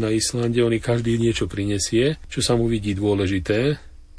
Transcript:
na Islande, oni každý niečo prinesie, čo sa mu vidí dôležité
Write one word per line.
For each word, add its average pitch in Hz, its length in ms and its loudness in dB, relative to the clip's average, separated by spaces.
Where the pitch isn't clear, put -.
na 110 140 0
Islande, 117 500 0
oni 113 160 2
každý 117 400 0
niečo 113 300 0
prinesie, 107 640 0
čo 131 100 -6
sa 120 160 2
mu 117 140 2
vidí 104 260 -2
dôležité 101 800 0